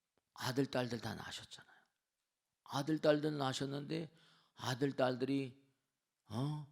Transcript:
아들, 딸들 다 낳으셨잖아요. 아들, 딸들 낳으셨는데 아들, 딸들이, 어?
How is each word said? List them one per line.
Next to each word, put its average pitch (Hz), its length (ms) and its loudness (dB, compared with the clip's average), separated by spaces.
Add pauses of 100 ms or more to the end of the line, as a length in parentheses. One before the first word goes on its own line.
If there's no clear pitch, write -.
(360)
아들, 123 320 0
딸들 123 320 -2
다 107 160 -6
낳으셨잖아요. - 560 -12 (920)
아들, 143 340 0
딸들 151 380 6
낳으셨는데 143 720 -2 (460)
아들, 131 380 0
딸들이, 131 640 0 (680)
어? 143 440 -4